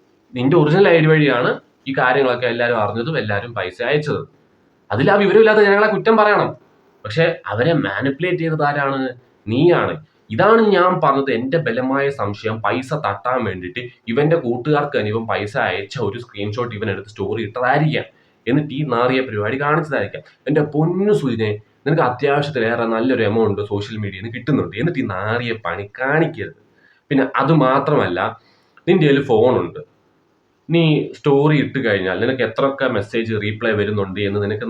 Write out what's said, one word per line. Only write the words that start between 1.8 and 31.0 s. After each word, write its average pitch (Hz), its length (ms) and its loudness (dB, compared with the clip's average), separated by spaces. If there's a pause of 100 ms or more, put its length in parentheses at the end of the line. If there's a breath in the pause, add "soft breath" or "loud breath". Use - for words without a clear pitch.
ഈ 135 60 -6
കാര്യങ്ങളൊക്കെ 127 540 0
എല്ലാവരും 120 360 0
അറിഞ്ഞതും 117 340 -4
എല്ലാവരും 107 360 -4
പൈസ 92 300 -8
അയച്ചത്. 135 380 -2 (680)
അതിൽ 127 220 2
ആ 196 40 6
വിവരമില്ലാത്ത 208 500 6
ജനങ്ങളെ 202 260 4
കുറ്റം 214 260 2
പറയണം. 208 320 2 (560)
പക്ഷെ 110 200 0 (260)
അവരെ 123 220 2
മാനിപ്പുലേറ്റ് 139 680 -2
ചെയ്തത് 156 240 -2
ആരാണ്? 139 320 -2 (480)
നീയാണ്. 117 460 2 (360)
ഇതാണ് 196 320 4 (140)
ഞാൻ 180 160 4 (120)
പറഞ്ഞത്, 135 280 2
എൻ്റെ 131 340 -2
ബലമായ 131 400 -2 (140)
സംശയം, 107 420 -4
പൈസ 113 320 -4
തട്ടാൻ 123 500 -2
വേണ്ടിയിട്ട് 92 380 -8 (260 loud breath)
ഇവന്റെ 151 380 2
കൂട്ടുകാർക്ക് 143 520 -2
തന്നെ 104 160 -2
ഇവൻ 113 140 -4
പൈസ 104 300 -4
അയച്ച 98 380 -4 (120)
ഒരു 98 120 -6
സ്ക്രീൻഷോട്ട് 110 560 -6
ഇവൻ 104 180 -6
എടുത്ത് 98 200 -12
സ്റ്റോറി 107 340 -6
ഇട്ടതായിരിക്കാം, 131 600 -2 (400 soft breath)
എന്നിട്ട് 151 260 -2
ഈ 143 80 -6 (140)
നാറിയ 127 260 2
പരിപാടി 110 400 -4
കാണിച്ചതായിരിക്കാം. 143 640 -2 (240 soft breath)
എൻ്റെ 151 140 2 (120)
പൊന്നു 180 400 0
സുജിനെ, 113 380 -2 (340)
നിനക്ക് 156 240 2
അത്യാവശ്യത്തിലേറെ 123 840 0
നല്ലൊരു 117 340 0
എമൗണ്ട് 107 320 0 (100)
സോഷ്യൽ 104 320 -6
മീഡിയയിൽ 95 220 -8
നിന്ന് 117 120 -10
കിട്ടുന്നുണ്ട്, 110 400 -2
എന്നിട്ട് 143 260 -2
ഈ 113 120 -4
നാറിയ 113 360 -4 (140)
പണി 95 220 -6 (120)
കാണിക്കരുത്. 127 600 -2 (500 soft breath)
പിന്നെ 135 120 2 (120)
അത് 135 180 2 (140)
മാത്രമല്ല, 123 520 0 (680 soft breath)
നിന്റെ 170 200 4
കയ്യിൽ 135 160 4
ഫോണുണ്ട്, 110 580 2 (880)
നീ 165 140 4 (340)